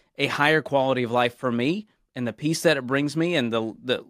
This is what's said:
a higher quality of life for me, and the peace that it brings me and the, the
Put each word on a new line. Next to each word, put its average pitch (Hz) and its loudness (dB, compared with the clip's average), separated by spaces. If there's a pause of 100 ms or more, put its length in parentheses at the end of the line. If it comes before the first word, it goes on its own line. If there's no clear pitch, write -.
(180)
a 139 0
higher 151 2
quality 131 0
of 113 -4
life 120 0
for 127 -4
me, 147 -2 (280)
and 123 -6
the 107 -6
peace 160 -2
that 156 4
it 127 -6
brings 139 0
me 170 0
and 120 0
the, 113 -2 (100)
the 123 -2